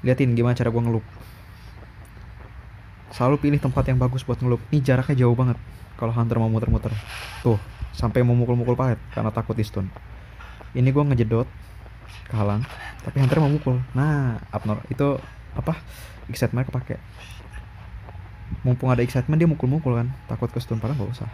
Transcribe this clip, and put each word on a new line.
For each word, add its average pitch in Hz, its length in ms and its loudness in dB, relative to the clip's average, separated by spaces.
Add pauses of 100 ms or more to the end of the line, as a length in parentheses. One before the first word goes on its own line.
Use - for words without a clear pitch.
Liatin 123 320 4
gimana 120 160 6
cara 120 160 2
gua 117 160 2
ngeloop. 113 400 -2 (1900)
Selalu 143 320 2
pilih 147 160 4
tempat 131 240 2
yang 127 160 4
bagus 127 240 0
buat 120 160 -2
ngeloop. 120 160 4 (160)
Ini 147 80 4
jaraknya 127 400 4
jauh 120 160 6
banget 123 160 4 (480)
kalau 113 160 0
hunter 117 240 2
mau 113 80 4
muter-muter. 110 400 2 (560)
Tuh, 113 160 4 (320)
sampai 120 320 2
mau 120 80 6
mukul-mukul 120 400 4
palet 123 240 2 (160)
karena 110 160 0
takut 110 240 -2
di 113 80 0
stun. 101 240 -2 (880)
Ini 127 160 6
gua 143 160 4
ngejedot, 117 400 4 (880)
kehalang, 104 320 2 (400)
tapi - 160 0
hunter 135 160 6
mau 147 160 4
mukul. 135 240 2 (160)
Nah, 139 560 2
abnor-, 107 400 -2
itu 139 320 0 (320)
apa? - 240 -2 (480)
Excitement 127 400 0
kepake. - 320 -6 (1700)
Mumpung 127 240 2
ada 123 160 4
excitement 131 320 0
dia 165 80 6
mukul-mukul 143 480 2
kan, 117 160 0 (160)
takut 117 240 -4
ke - 80 -6
stun, 113 240 -4
padahal 135 160 -2
nggak 110 160 -4
usah. 110 200 -8